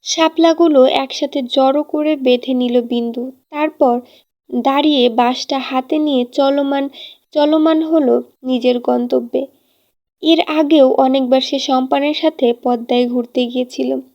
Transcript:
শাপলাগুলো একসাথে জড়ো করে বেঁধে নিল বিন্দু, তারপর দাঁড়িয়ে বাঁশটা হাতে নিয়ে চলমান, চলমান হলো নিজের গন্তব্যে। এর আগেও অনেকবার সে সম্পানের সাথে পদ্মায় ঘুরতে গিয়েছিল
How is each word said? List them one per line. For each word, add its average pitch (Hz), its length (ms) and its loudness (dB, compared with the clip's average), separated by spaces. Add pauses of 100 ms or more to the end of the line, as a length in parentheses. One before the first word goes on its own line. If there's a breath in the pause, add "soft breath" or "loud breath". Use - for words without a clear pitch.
শাপলাগুলো 320 800 2
একসাথে 269 560 -4
জড়ো 269 420 0
করে 302 320 -2
বেঁধে 254 380 0
নিল 247 280 0
বিন্দু, 240 500 -6 (180)
তারপর 294 520 0 (540 soft breath)
দাঁড়িয়ে 269 540 2
বাঁশটা 247 500 -2
হাতে 262 380 -4
নিয়ে 285 280 0
চলমান, 277 640 -2 (420 loud breath)
চলমান 311 520 2
হলো 277 400 2 (200)
নিজের 247 360 0
গন্তব্যে। 247 680 -2 (720)
এর 320 260 2
আগেও 302 460 4
অনেকবার 262 480 2
সে 269 180 -4
সম্পানের 277 540 -2
সাথে 294 400 0 (100)
পদ্মায় 240 460 -2
ঘুরতে 247 360 -2
গিয়েছিল 254 540 -4 (160)